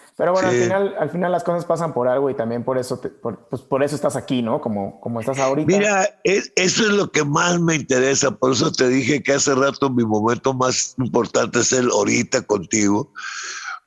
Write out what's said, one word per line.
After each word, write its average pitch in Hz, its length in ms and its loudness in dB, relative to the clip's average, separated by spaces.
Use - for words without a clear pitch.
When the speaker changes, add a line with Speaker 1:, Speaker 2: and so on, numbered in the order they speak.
Speaker 1:
Pero 170 140 0
bueno, 185 180 2
Speaker 2:
Sí. 175 60 2
Speaker 1:
al 120 80 2
final, 196 340 0
al 147 120 -2
final 175 240 -2
las 170 100 -2
cosas 175 220 -2
pasan 165 280 -2
por 123 140 0
algo 135 220 0
y 131 80 -4
también 117 260 -4
por 131 140 -2
eso 123 200 -4
te, - 120 -10
por, - 400 -10
pues 123 120 -8
por 135 220 0
eso 147 120 -2
estás 139 200 -2
aquí, 127 260 -2
¿no? 120 200 -2
Como, 101 400 -6
como 117 180 -6
estás 131 200 -4
ahorita. 139 280 0
Speaker 2:
Mira, 202 560 2
es, 196 320 0
eso 185 280 2
es 214 100 2
lo 196 180 0
que 151 140 2
más 175 340 2
me 165 160 2
interesa, 131 560 2
por 131 220 0
eso 135 180 0
te 127 160 2
dije 127 340 0
que 135 120 0
hace 143 200 2
rato 135 360 0
mi 123 160 2
momento 110 480 0
más 127 440 -2
importante 120 640 0
es 117 140 2
el 123 180 2
ahorita 110 520 0
contigo, 104 680 0